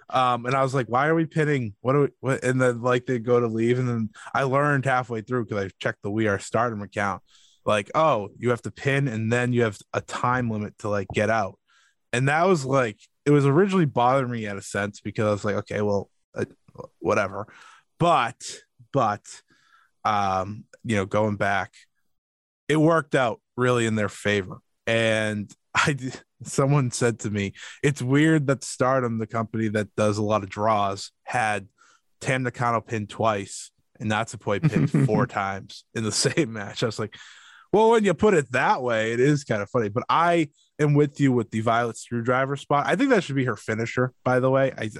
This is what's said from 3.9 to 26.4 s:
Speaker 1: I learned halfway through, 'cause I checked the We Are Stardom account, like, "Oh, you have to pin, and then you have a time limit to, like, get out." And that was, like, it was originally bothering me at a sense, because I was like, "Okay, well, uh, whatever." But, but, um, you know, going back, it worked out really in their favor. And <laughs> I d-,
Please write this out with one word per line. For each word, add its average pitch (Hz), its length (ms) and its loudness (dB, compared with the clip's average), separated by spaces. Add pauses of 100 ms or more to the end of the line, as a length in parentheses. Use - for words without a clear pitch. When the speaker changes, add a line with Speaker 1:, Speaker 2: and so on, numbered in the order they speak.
Speaker 1:
I 127 100 0
learned 139 420 2
halfway 120 360 -2
through, 120 240 -4
'cause 107 200 -6
I 95 40 -8 (100)
checked - 220 -4
the 104 80 -8
We 107 180 0
Are 98 120 2
Stardom 113 420 -2
account, 98 400 -4 (440)
like, 104 280 0
"Oh, 131 440 2
you 117 140 -2
have 117 120 -2
to 110 80 -10
pin, 139 380 0
and 110 220 -2
then 123 220 0
you 120 100 4
have 107 140 0 (160)
a - 80 -2
time 123 480 -2
limit 104 300 -6
to, 107 100 -6
like, 101 240 -2
get 107 160 2
out." 107 300 -2 (540)
And 131 160 2
that 165 180 4
was, 175 180 2
like, 127 340 0 (260)
it 147 60 4
was 143 140 6
originally 185 400 4
bothering 123 460 2
me 113 160 -6
at 101 100 -8
a 98 40 -10
sense, 101 400 -4
because 107 260 -2
I 107 40 4
was 104 140 -2
like, 101 120 0
"Okay, 101 240 -4
well, 101 280 -2 (240)
uh, - 120 -6 (540)
whatever." 101 480 -2 (520)
But, 147 420 2 (520)
but, 110 320 0 (800)
um, 101 580 -2 (220)
you 113 100 -2
know, 98 100 0
going 104 300 0
back, 98 380 -2 (960)
it 147 80 2
worked 156 360 2
out 127 280 0 (160)
really 123 280 2
in 110 100 0
their 104 140 0
favor. 101 500 -2 (280)
And 107 680 0 (100)
<laughs> - 120 -12
I - 180 2
d-, 127 180 -8 (320)